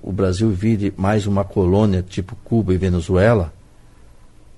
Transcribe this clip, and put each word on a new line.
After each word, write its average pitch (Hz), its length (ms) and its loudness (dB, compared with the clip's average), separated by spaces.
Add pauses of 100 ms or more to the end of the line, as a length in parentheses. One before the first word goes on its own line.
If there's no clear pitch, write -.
o - 80 -10
Brasil 95 400 0
vire 101 460 0
mais 101 300 0
uma 101 180 0
colônia 95 580 2
tipo - 400 -8
Cuba 104 300 0
e 92 60 0
Venezuela, 92 720 2 (1040)